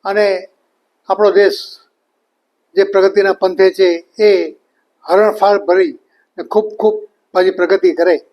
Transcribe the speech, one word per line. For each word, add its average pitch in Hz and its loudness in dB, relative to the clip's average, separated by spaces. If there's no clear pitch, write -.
અને 202 0
આપણો 196 2
દેશ - 0
જે 196 2
પ્રગતિના 196 0
પંથે 185 0
છે 190 2
એ - 4
હરણફાળ 202 2
ભરી 180 0
ને 170 -14
ખૂબ 214 0
ખૂબ 214 0
પાછી 185 0
પ્રગતિ 185 0
કરે 170 2